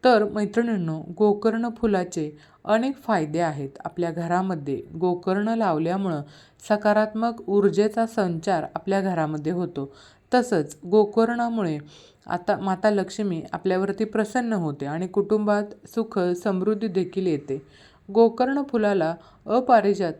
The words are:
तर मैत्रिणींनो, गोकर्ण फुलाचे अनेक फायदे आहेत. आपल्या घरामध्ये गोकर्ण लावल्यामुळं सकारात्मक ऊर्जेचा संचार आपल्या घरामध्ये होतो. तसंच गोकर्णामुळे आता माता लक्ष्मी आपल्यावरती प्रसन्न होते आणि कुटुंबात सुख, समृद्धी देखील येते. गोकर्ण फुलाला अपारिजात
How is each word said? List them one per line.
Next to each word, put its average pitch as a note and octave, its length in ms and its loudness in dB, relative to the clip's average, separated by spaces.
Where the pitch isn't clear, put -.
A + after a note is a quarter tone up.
तर A#3 200 6
मैत्रिणींनो, G3+ 760 -2
गोकर्ण A3 500 2
फुलाचे F3+ 600 -2
अनेक B3+ 380 0
फायदे D#3+ 380 -2
आहेत. D3 280 -2
आपल्या F3 260 -4
घरामध्ये E3 720 -2
गोकर्ण F3+ 540 0
लावल्यामुळं F3+ 720 0
सकारात्मक G#3+ 800 0
ऊर्जेचा G3+ 580 2
संचार F3 580 -2
आपल्या G3 260 -2
घरामध्ये D#3 520 -2
होतो. D#3 420 -4
तसंच A#3 420 2
गोकर्णामुळे G#3+ 920 2
आता F3 300 -2
माता F#3+ 340 0
लक्ष्मी F#3+ 520 -2
आपल्यावरती F#3+ 520 0
प्रसन्न A3 480 -2
होते D3+ 340 -4
आणि D#3+ 200 -4
कुटुंबात G#3 580 0
सुख, A3+ 320 -4
समृद्धी F#3+ 720 0
देखील F#3 380 -2
येते. C#3+ 360 -2
गोकर्ण A#3+ 480 4
फुलाला G3+ 520 0
अपारिजात G3+ 720 4